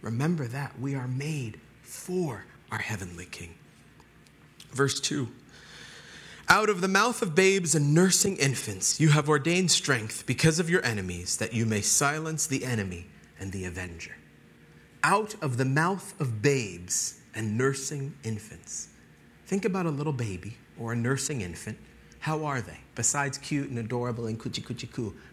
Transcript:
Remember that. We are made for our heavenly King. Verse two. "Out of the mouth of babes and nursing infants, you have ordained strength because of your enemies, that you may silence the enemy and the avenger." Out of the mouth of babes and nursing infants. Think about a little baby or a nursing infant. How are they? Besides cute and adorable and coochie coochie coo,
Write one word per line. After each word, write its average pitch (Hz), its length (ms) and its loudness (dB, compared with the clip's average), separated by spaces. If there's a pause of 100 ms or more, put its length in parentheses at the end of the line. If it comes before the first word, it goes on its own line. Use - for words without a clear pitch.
Remember 135 460 0
that. 135 320 -8
We 139 140 -2
are 127 120 -4
made 131 540 -4 (220)
for 165 640 -4 (240)
our 110 80 -6
heavenly 90 480 -8
King. 85 280 -16 (1160)
Verse 131 280 2
two. 143 280 -2 (1200)
"Out 208 200 8
of 196 120 0
the 190 80 0
mouth 220 340 4
of 170 120 -2
babes 190 400 6
and 147 200 4
nursing 185 420 6
infants, 113 600 0
you 156 120 8
have 147 180 6
ordained 165 420 4
strength - 560 0
because 156 320 4
of 170 100 0
your 175 160 4
enemies, 92 520 -2
that - 160 -2
you 117 120 2
may 110 160 2
silence 156 680 0
the 135 180 -2
enemy 95 420 -4 (320)
and 95 140 -8
the 95 120 -6
avenger." 87 520 -10 (880)
Out 202 380 2
of 135 160 -2
the 131 80 2
mouth 160 560 2
of 117 200 -2
babes 101 720 0 (200)
and 110 240 -2
nursing 139 640 -2
infants. - 680 -10 (580)
Think 196 180 -2
about 185 220 0
a 160 40 2
little 147 220 -2
baby 107 440 -4 (220)
or 117 140 -4
a 120 40 0
nursing 127 460 0
infant. 87 360 -8 (420)
How 156 260 -2
are 135 160 -2
they? 90 180 -12 (140)
Besides 139 420 0
cute 139 320 -2
and 123 100 -4
adorable 120 480 -2
and 110 140 -4
coochie 113 240 -6
coochie 123 260 -8
coo, 107 240 -6 (180)